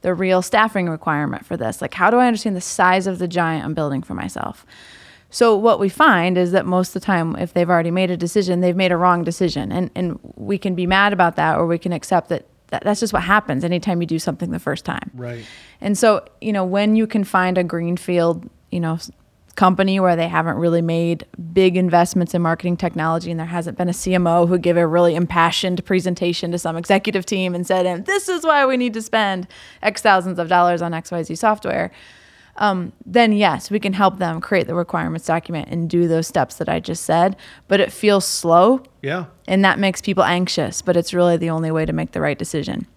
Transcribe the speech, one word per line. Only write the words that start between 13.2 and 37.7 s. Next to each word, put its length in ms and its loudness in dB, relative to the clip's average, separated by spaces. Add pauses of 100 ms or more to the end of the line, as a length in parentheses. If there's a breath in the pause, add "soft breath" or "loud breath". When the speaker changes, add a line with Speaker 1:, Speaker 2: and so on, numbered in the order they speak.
Speaker 1:
happens 400 0
anytime 360 -2
you 60 -4
do 140 -4
something 320 -6
the 80 -6
first 240 -6
time. 280 -8
Speaker 2:
Right. 320 -12 (360 loud breath)
Speaker 1:
And 180 -2
so, 260 4 (160)
you 120 -4
know, 120 0
when 300 0
you 140 2
can 160 0
find 340 0
a 60 2
greenfield, 840 -2 (220)
you 100 -4
know, 140 -2
s-, 160 -10 (460)
company 440 2
where 160 4
they 120 -2
haven't 280 -2
really 260 2
made 440 -2 (260)
big 240 4
investments 560 2
in 80 0
marketing 360 -2
technology 540 -2
and 80 -6
there 80 -8
hasn't 300 -6
been 120 -2
a 40 -2
C 220 -2
M 120 2
O 200 4
who 100 2
gave 200 2
a 100 4
really 300 4
impassioned 680 0
presentation 680 -2
to 60 -4
some 180 -6
executive 500 0
team 280 -2
and 120 -4
said, 200 2
"And 200 -4
this 220 -2
is 160 -4
why 220 4
we 120 0
need 160 -2
to 80 -6
spend 440 -2 (360 loud breath)
X 180 -2
thousands 380 2
of 100 -4
dollars 320 4
on 140 -4
X 160 -8
Y 120 -4
Z 120 -8
software," 560 -2 (680 loud breath)
um, 360 -2 (120)
then 280 4
yes, 380 0
we 80 -2
can 140 -2
help 260 2
them 220 -4
create 260 0
the 80 -6
requirements 520 -4
document 440 -4
and 200 -4
do 180 2
those 180 0
steps 300 -2
that 120 -6
I 120 -2
just 240 -8
said. 320 2 (320 loud breath)
But 120 2